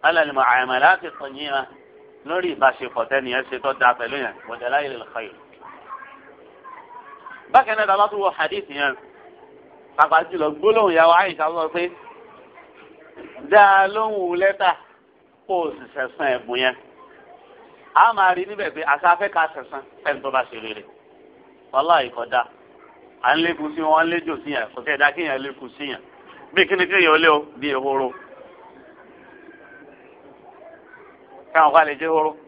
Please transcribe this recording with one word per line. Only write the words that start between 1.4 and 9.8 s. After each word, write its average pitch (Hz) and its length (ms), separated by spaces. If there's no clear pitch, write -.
lórí 180 240
ìbáṣepọ̀ 127 580
tẹ́niyẹn 131 360
ṣe 127 140
tó 135 140
dáa 127 220
pẹ̀lú 120 220
yẹn, 117 180
wa 113 120
dalail 135 360
al-khayr. 113 400
Bákan 220 260
náà, 214 100
tá 196 80
a - 20
bá 208 120
tún 208 120
wo 196 100
hadith 175 400
yẹn, 143 240